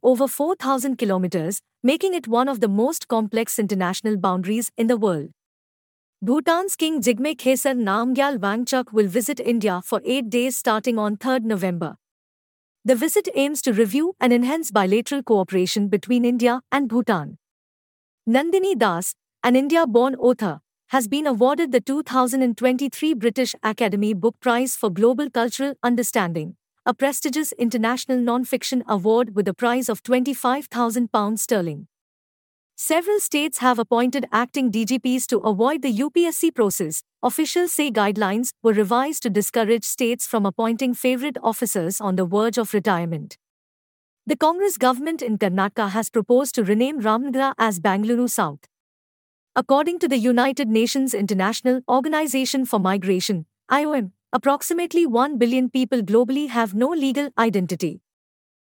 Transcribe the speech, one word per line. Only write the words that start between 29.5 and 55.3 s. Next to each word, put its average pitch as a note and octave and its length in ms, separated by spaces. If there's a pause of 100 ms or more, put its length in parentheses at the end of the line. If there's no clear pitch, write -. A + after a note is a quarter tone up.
prize A#3+ 380
of G3+ 120
twenty-five B3+ 640
thousand A#3+ 440
pounds G#3+ 300
sterling. E3+ 460 (840)
Several F4+ 460
states D4 380
have B3 200
appointed B3 540
acting B3 380
D A3 160
G B3+ 120
Ps B3+ 280
to A#3 140
avoid A#3 420
the C4+ 80
U A#3+ 180
P E4+ 160
S D#4+ 140
C E4 120
process. F#3 520 (200)
Officials F4 520
say D4 160
guidelines G#3 720
were A3+ 100
revised A#3+ 520
to A#3+ 40
discourage G#3+ 560
states B3 420
from G#3 200
appointing A3+ 480
favorite B3+ 480
officers G3+ 580
on F#3+ 160
the F#3+ 80
verge G#3 320
of A3+ 160
retirement. E3+ 640 (920)
The D4+ 120
Congress F4 400
government C4 420
in A3+ 160
Karnataka G3 540
has A3 180
proposed B3 460
to A3 100
rename A#3 380
Ramnagar C4 560
as G#3+ 200
Bangalore G#3+ 500
South. D#3 320 (960)
According D4 420
to D#4+ 100
the C4 100
United B3 500
Nations A#3+ 460
International G#3 760
Organization C4+ 760
for A#3 140
Migration, F#3+ 680 (240)
I C#4+ 160
O D4+ 80
M, B3+ 200 (200)
approximately E4+ 720
one C4 320